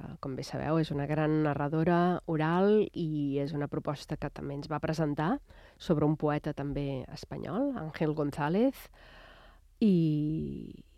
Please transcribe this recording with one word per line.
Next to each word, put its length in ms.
com 160
bé 80
sabeu, 360
és 120
una 160
gran 360
narradora 800
oral 720
i 440
és 140
una 160
proposta 480
que 140
també 240
ens 160
va 100
presentar 640
sobre 300
un 100
poeta 380
també 580
espanyol, 640
Ángel 380
González, 760
i, 920